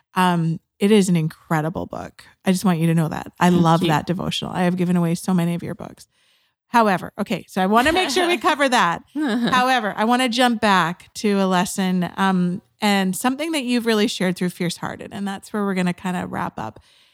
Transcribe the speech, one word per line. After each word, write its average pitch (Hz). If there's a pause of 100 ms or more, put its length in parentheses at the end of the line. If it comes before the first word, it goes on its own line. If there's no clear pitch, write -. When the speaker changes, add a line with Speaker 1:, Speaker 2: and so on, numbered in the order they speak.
(140)
Speaker 1:
um, 170 (220)
it 202
is 208
an 175
incredible 156
book. - (200)
I 196
just 185
want 175
you 165
to 165
know 160
that. -
I 175
Speaker 2:
Thank 170
Speaker 1:
love 165
Speaker 2:
you. 170
Speaker 1:
that 151
devotional. -
I 175
have 180
given 180
away 170
so -
many 170
of 170
your -
books. - (600)
However, 208
okay, 202
so 196
I 185
wanna 240
make 359
sure 339
we 349
Speaker 2:
<laughs> -
Speaker 1:
cover 294
that. 190
Speaker 2:
<laughs> -
Speaker 1:
However, 247
I 214
wanna 247
jump 240
back 185
to 202
a 190
lesson, 185
um, 185 (200)
and 196
something 277
that 285
you've 240
really 214
shared 185
through 180
Fierce -
Hearted, -
and 196
that's -
where 208
we're 196
gonna 180
kinda 180
wrap -
up, - (340)